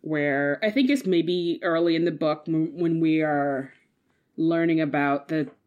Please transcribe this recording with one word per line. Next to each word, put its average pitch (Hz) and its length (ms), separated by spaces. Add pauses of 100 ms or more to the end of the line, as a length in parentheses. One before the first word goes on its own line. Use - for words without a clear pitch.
where 143 600
I 214 80
think 262 220
it's 262 160
maybe 170 560
early 170 320
in 165 100
the 165 60
book 151 360
m-, 156 300
when 165 220
we 160 240
are 139 500 (640)
learning 165 420
about 143 500
the 156 200 (180)